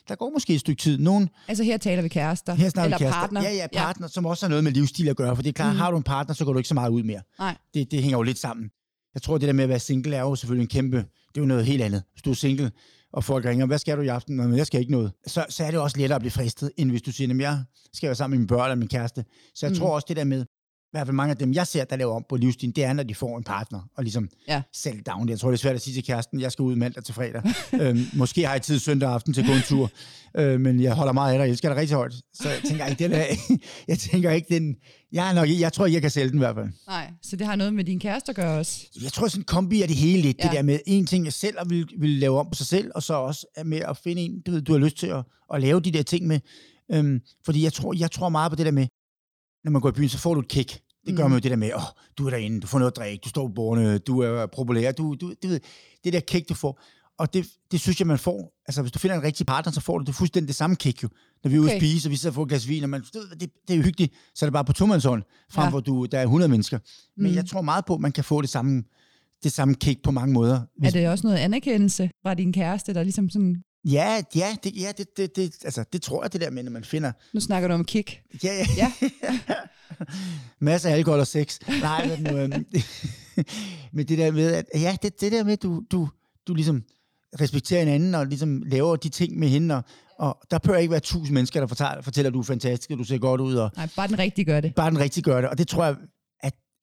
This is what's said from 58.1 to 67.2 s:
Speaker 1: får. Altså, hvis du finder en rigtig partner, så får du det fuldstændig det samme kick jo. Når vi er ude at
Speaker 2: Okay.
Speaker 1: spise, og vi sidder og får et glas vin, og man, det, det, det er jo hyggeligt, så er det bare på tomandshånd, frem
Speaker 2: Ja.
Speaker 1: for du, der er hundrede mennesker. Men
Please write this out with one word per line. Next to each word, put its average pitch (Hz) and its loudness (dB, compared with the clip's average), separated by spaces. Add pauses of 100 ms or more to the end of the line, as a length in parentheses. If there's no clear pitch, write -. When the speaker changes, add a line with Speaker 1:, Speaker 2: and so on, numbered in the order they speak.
Speaker 1:
får. 175 -6
Altså, 143 -4
hvis 123 -4
du - -6
finder 185 0
en 151 -2
rigtig 147 -2
partner, 139 0
så 143 -4
får 170 -2
du 143 -4
det 135 -4
fuldstændig 165 0
det 143 -4
samme 170 2
kick - -2
jo. 117 -4 (360)
Når 143 2
vi 139 4
er 156 6
ude 156 6
at 101 2
Speaker 2:
Okay. - 0
Speaker 1:
spise, 156 2
og - -2
vi 143 -2
sidder - -2
og 117 -6
får 147 -2
et 139 -4
glas 127 -2
vin, 151 -2
og 139 -2
man, 139 -6
det, 220 -14 (180)
det, 175 -8 (180)
det 180 2
er - 6
jo 156 6
hyggeligt, 160 2 (220)
så - -2
er - 2
det 143 0
bare 143 2
på 135 2
tomandshånd, 139 4 (280)
frem 156 2
Speaker 2:
Ja. 180 2
Speaker 1:
for 139 0
du, 127 0
der 135 -2
er 131 2
hundrede 156 6
mennesker. 113 2 (380)
Men 196 0